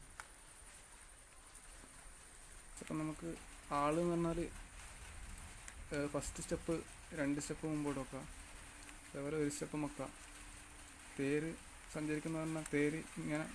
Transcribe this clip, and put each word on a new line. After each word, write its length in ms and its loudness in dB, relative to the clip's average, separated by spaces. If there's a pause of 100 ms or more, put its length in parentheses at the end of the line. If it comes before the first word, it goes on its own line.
(2750)
അപ്പം 220 -2
നമുക്ക് 260 0 (520)
ആള് 220 8
എന്ന് 120 8
പറഞ്ഞാല്, 320 6 (1500)
ഏ, 200 4
ഫസ്റ്റ് 300 0
സ്റ്റെപ്പ് 300 2 (460)
രണ്ട് 240 6
സ്റ്റെപ്പ് 280 0
മുമ്പോട്ട് 300 4
വെക്കാം, 240 -4 (840)
അതേപോലെ 320 0
ഒരു 120 6
സ്റ്റെപ്പ് 300 0
വെക്കാം. 260 -2 (1080)
തേര് 340 6 (420)
സഞ്ചരിക്കുന്ന 480 2
പറഞ്ഞാൽ 320 2
തേര് 260 8 (220)
ഇങ്ങനെ, 320 2